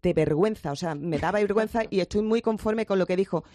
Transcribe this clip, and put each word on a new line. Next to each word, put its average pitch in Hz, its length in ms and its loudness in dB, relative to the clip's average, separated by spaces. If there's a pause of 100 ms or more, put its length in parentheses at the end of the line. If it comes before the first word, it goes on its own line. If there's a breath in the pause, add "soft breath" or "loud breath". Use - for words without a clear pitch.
de 175 140 2
vergüenza, 156 560 0
o 143 40 -4
sea, 165 200 -4
me 147 240 -2
daba 180 200 0
vergüenza 214 480 0
y 196 120 -2
estoy 208 240 0
muy 226 180 2
conforme 220 460 -2
con 196 100 2
lo 180 80 2
que 180 100 0
dijo 185 280 0 (100)